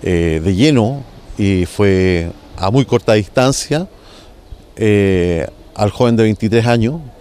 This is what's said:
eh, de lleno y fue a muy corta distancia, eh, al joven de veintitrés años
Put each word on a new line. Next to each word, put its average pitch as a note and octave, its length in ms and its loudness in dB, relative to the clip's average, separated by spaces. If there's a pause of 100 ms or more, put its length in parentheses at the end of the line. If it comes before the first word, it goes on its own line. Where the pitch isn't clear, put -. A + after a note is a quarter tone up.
eh, E2+ 400 0
de F#2+ 120 0
lleno C3 480 0 (340)
y G2 280 0
fue F#2 680 0 (240)
a F#2+ 120 -2
muy C3 140 2
corta A#2+ 300 0
distancia, C3+ 720 -2 (880)
eh, F#2+ 720 0 (260)
al G#2 160 0
joven A#2 280 0
de A2 60 4
veintitrés A2 440 0
años A#2+ 320 0 (220)